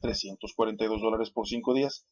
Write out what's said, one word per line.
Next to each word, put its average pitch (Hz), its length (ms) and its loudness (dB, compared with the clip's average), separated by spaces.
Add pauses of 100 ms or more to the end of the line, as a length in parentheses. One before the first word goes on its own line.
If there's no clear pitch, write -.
trescientos 101 520 -6
cuarenta 110 300 2
y 110 40 2
dos 107 120 0
dólares 110 300 0
por 107 180 -4
cinco 120 240 0
días 135 400 0